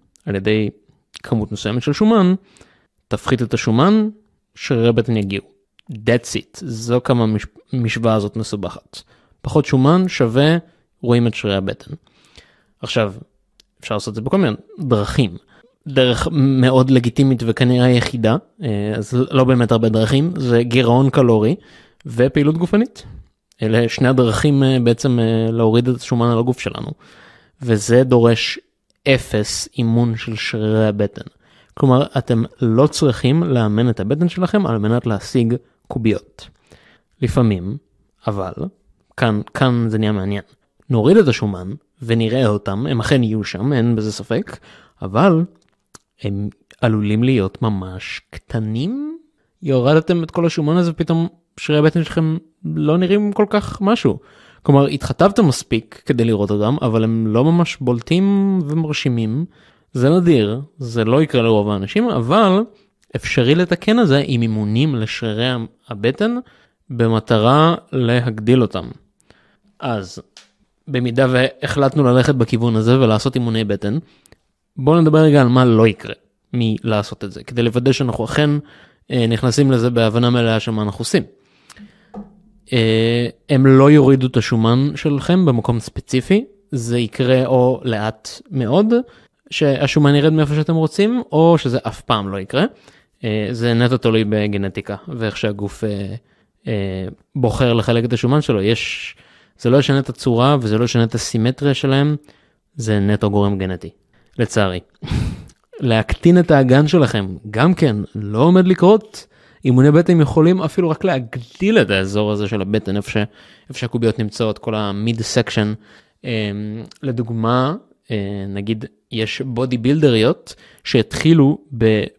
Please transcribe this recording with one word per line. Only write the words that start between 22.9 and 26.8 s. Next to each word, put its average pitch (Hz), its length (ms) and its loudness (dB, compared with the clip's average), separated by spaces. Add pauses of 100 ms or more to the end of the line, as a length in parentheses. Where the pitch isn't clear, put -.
אלה 113 280 0
שני - 180 0
הדרכים, 131 560 2
אה, 131 200 2
בעצם, 120 360 0
אה, 113 320 0
להוריד 113 360 2
את 127 80 0
השומן 117 320 -2
על 117 120 0
הגוף 123 200 -2
שלנו. - 320 -10 (720)